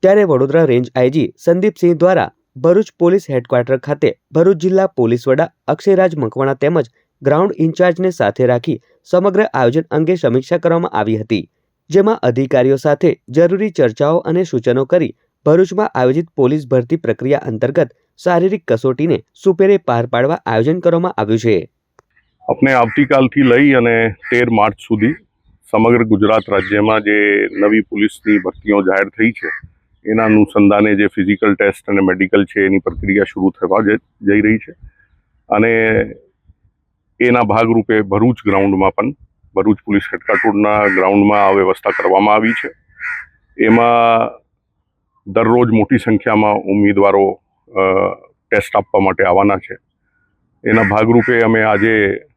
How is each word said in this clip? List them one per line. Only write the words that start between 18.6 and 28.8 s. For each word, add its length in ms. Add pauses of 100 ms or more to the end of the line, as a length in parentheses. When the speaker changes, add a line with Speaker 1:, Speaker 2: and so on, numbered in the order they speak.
Speaker 1:
કસોટીને 500 (220)
સુપેરે 320
પાર 300
પાડવા 400
આયોજન 340
કરવામાં 380
આવ્યું 200
છે. 300 (800)
Speaker 2:
આપણે 240
આવતીકાલથી 680
લઈ 300
અને 360
તેર 420
માર્ચ 240
સુધી 380 (580)
સમગ્ર 340
ગુજરાત 460
રાજ્યમાં 500
જે 480 (120)
નવી 200
પોલીસની 580
ભરતીઓ 440